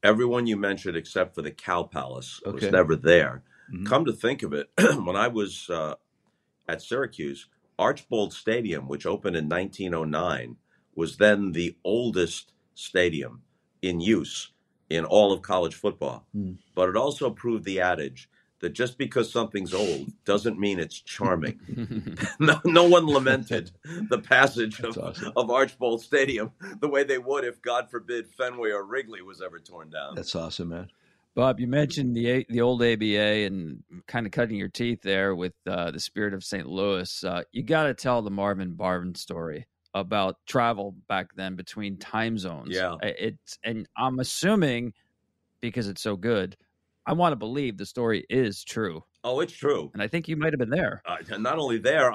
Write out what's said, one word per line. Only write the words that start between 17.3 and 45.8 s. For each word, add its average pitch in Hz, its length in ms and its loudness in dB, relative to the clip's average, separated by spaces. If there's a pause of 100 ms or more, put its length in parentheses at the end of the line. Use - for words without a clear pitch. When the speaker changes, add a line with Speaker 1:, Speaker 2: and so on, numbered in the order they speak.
Speaker 1:
the 95 140 -4
adage 80 500 -2 (300)
that 85 140 -4
just 123 240 -2
because 123 340 -2
something's 104 420 -4
old 85 380 -2 (120)
doesn't 104 360 0
mean 98 200 0
it's 80 220 -6
charming. 90 680 -2
Speaker 2:
<laughs> - 500 -8 (160)
Speaker 1:
<laughs> - 60 -18
No, 156 240 6
no 170 240 8
one 170 200 10
lamented 131 640 2 (380)
the 110 100 2
passage 127 580 4
Speaker 2:
That's 113 200 -6
Speaker 1:
of, 117 60 -8
Speaker 2:
awesome. - 320 -8
Speaker 1:
of 120 140 2
Archbold 120 520 2
Stadium 131 500 0 (280)
the 165 80 -2
way 139 160 2
they 135 140 0
would 131 260 -4
if, 120 180 -8
God 120 280 -2
forbid, 117 380 -8
Fenway 123 440 -4
or 101 120 -2
Wrigley 110 380 -8
was 92 200 -18
ever 87 180 -12
torn 80 300 -20
down. 73 260 -10
Speaker 2:
That's - 200 -8
awesome, 82 340 -6
man. 87 220 -10 (420)
Speaker 3:
Bob, 123 260 2
you 123 80 -4
mentioned 135 480 0
the 120 140 0
A-, 127 200 2
the 117 120 0
old 120 220 4
A 117 120 4
B 107 200 2
A 104 300 4
and 90 380 -6 (240)
kinda 117 220 -4
cutting 110 280 -2
your 98 120 -4
teeth 120 320 -4
there 98 320 2
with, 87 200 -4 (120)
uh, 87 240 -2
the 76 100 -8
spirit 104 340 -4
of 95 100 -8
Saint 87 240 -8
Louis. 95 560 -2
Uh, 87 280 -4
you 123 120 -6
gotta 151 300 2
tell 120 280 0
the 104 80 -4
Marvin 98 440 -2
Barnes 90 480 -4
story 82 440 -8 (280)
about 95 520 -2
travel 104 500 0 (120)
back 95 280 -4
then 95 200 -6
between 98 420 -8
time 113 400 -4
zones. 85 380 -8
Speaker 1:
Yeah. 92 260 -2
Speaker 3:
I, 107 60 -2
it's, - 560 -8
and 113 240 -6 (100)
I'm 127 220 0
assuming, 131 720 0 (680)
because 117 260 -4